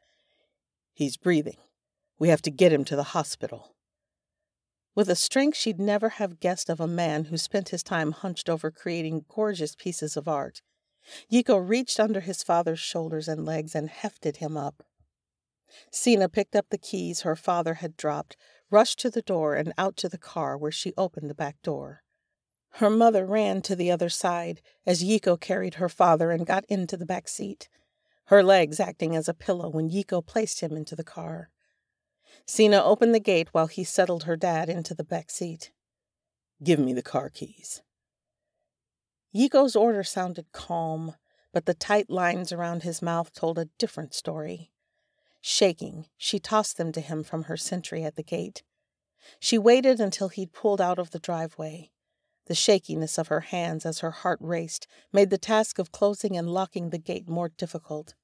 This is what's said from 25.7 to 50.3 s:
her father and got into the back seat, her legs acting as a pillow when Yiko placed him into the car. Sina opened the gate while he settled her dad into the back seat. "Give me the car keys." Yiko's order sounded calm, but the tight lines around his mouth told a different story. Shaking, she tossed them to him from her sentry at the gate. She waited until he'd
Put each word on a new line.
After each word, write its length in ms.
her 140
father 420
and 160
got 200
into 300
the 100
back 220
seat, 400
her 160
legs 380
acting 360
as 120
a 60
pillow 360
when 200
Yiko 340
placed 360
him 160
into 200
the 80
car. 460
Sina 360
opened 320
the 60
gate 320
while 140
he 180
settled 400
her 120
dad 340
into 240
the 100
back 260
seat. 400
"Give 160
me 160
the 80
car 260
keys." 540
Yiko's 420
order 260
sounded 500
calm, 640
but 140
the 80
tight 340
lines 440
around 300
his 200
mouth 300
told 260
a 80
different 380
story. 560
Shaking, 720
she 220
tossed 380
them 160
to 80
him 220
from 220
her 120
sentry 480
at 100
the 80
gate. 400
She 180
waited 420
until 280
he'd 240